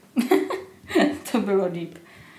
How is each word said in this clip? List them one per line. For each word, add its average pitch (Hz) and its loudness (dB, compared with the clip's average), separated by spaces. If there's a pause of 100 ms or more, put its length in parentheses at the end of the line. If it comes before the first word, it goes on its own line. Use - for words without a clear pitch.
(160)
<laughs> - 0
To 240 2
bylo 190 2
deep. 170 -8 (420)